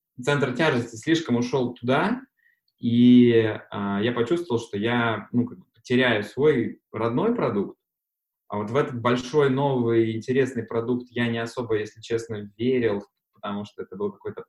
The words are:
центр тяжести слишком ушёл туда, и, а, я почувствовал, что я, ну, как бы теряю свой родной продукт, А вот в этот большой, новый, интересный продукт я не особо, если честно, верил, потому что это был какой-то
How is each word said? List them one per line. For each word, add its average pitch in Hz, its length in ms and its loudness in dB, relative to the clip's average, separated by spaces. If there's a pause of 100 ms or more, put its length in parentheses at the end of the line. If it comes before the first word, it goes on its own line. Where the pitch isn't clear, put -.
(220)
центр 139 320 0
тяжести 131 420 0
слишком 151 400 -2
ушёл 120 380 -2
туда, 170 480 -2 (580)
и, 120 800 6 (120)
а, 101 300 -4
я 120 120 0
почувствовал, 120 480 -2
что - 160 -10
я, 113 560 -2
ну, 120 120 2
как 92 140 -12
бы - 60 -20 (180)
теряю 120 400 2
свой 131 560 0 (140)
родной 127 420 0
продукт, 104 420 -2 (720)
А 104 80 -6
вот 107 140 -6
в 123 40 -2
этот 135 240 -2
большой, 127 520 2
новый, 117 680 0
интересный 123 460 -2
продукт 120 480 -4
я 120 160 -2
не 117 100 -2
особо, 117 400 -4
если 104 240 -8
честно, 107 560 -6
верил, 117 480 0 (280)
потому 104 300 -8
что - 200 -14
это 92 120 -16
был 101 160 -6
какой-то - 380 -14